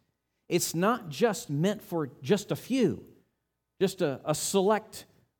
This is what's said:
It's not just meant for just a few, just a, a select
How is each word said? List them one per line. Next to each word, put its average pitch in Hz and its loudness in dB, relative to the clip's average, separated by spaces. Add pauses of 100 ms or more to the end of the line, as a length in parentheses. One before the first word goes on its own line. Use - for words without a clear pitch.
(480)
It's 170 0
not 202 0
just 180 0
meant 180 0
for 156 -4 (100)
just 190 0
a - -2
few, 214 0 (760)
just 185 0
a, 139 0
a 151 0
select 196 0 (340)